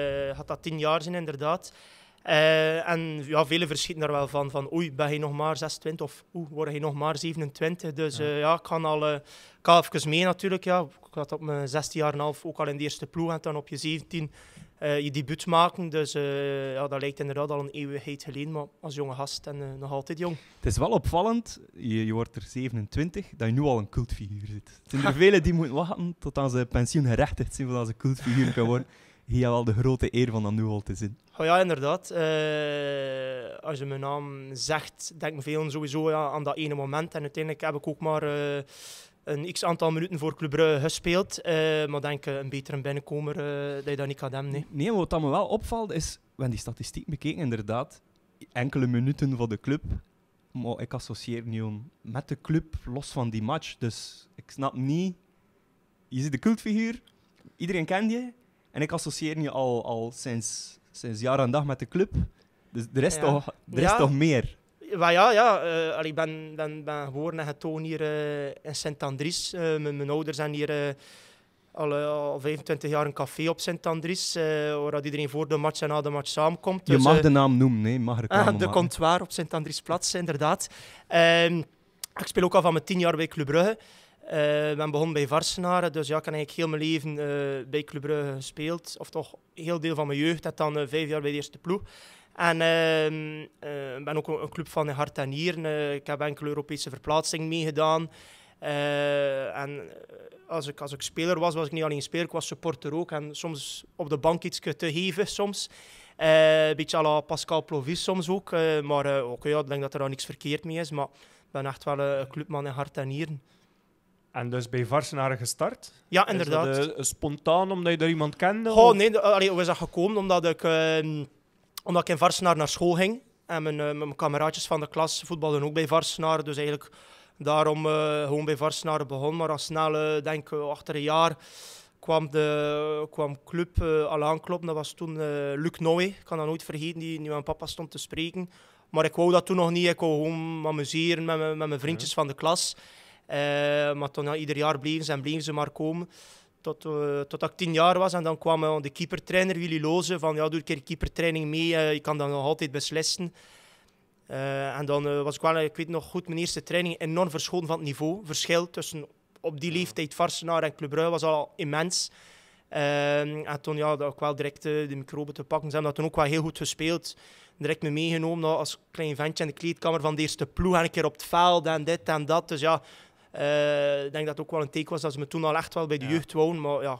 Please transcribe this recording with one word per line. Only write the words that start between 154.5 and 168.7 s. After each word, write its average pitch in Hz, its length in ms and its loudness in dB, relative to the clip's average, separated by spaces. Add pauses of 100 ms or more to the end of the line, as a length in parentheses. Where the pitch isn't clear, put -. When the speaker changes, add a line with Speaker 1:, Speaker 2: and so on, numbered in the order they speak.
Speaker 1:
en 147 80 -4
dan, 143 220 2
eh, 143 140 0
was 143 120 -2
ik - 60 -10
wel, 160 180 4
ik 151 180 -2
weet 165 120 -6
nog 160 160 -4
goed, 175 220 -6
mijn 165 120 -4
eerste 170 240 -4
training 175 360 0
enorm 170 320 0
verschoten 165 360 -4
van 160 100 0
het 160 80 -6
niveau. 156 400 -4
Verschil 170 460 0
tussen 156 360 -10 (340)
op 151 200 -6
die 170 120 -2
Speaker 2:
Ja. 160 40 -2
Speaker 1:
leeftijd 170 380 -4
Varsenaar 165 480 0
en 151 120 -2
Club 147 160 -8
Brugge 160 200 2
was 160 120 0
al 156 340 6
immens. 160 540 0 (580)
Ehm, 147 760 2
en 143 160 -6
toen, 156 160 -4
ja, 151 200 2
dat 143 120 -2
ook 131 120 -8
wel 147 140 0
direct, 143 300 -6
eh, 151 240 0
de 139 80 -6
microben 143 380 -8
te 143 100 -10
pakken. 156 260 -2
Ze 135 60 -8
hebben 151 180 0
dat - 0 - (100)
toen 160 60 0
ook - 60 -4
wel 147 160 4
heel 160 100 2
goed 160 160 -4
gespeeld. - 580 -4 (420)
Direct 151 240 -2
me 156 80 0
meegenomen, 165 500 0
nou, 160 180 2
als - 200 -4 (120)